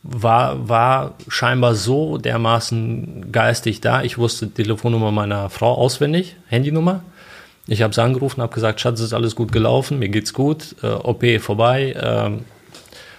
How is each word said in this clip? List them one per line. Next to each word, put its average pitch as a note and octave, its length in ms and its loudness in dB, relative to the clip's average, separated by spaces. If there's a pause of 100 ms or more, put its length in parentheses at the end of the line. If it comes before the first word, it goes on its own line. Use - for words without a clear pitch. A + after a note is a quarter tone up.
war, B2 640 0
war C3 460 2 (160)
scheinbar B2 460 2
so C#3 420 0
dermaßen A#2 1120 -2
geistig A2+ 480 0
da. B2 240 2
Ich A#2+ 140 -6
wusste A#2 300 -2
die G#2 60 -10
Telefonnummer A2 580 0
meiner G2+ 380 -2
Frau A#2+ 260 0
auswendig, D3 600 0 (120)
Handynummer. D#3+ 560 0 (640)
Ich G#2+ 140 0
hab G#2+ 120 2
sie A#2 100 2
angerufen, C3 380 0
hab A#2 120 -4
gesagt, A2 280 -2
"Schatz, A#2 180 0
ist A2+ 140 -2
alles A2+ 220 -2
gut A#2 180 -2
gelaufen, B2 460 2
mir G2+ 100 -2
geht's G#2+ 240 -2
gut, D3+ 480 -2
äh, A2 60 -4
O A2 260 -2
P A#2+ 260 2
vorbei, B2 580 2
ähm, A2 460 -2 (760)